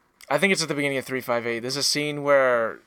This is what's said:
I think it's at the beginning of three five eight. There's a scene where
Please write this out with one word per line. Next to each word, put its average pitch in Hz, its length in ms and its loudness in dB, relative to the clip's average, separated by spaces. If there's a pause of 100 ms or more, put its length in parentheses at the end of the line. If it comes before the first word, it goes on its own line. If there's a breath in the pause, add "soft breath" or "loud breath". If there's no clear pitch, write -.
(280)
I 139 100 2
think 190 140 2
it's 165 100 0
at 151 60 -4
the 156 60 -2
beginning 139 240 -2
of 120 60 -4
three 131 160 -6
five 117 260 -2
eight. 117 140 -2
There's 127 160 -6
a 139 80 -4
scene 147 400 -2
where 123 640 4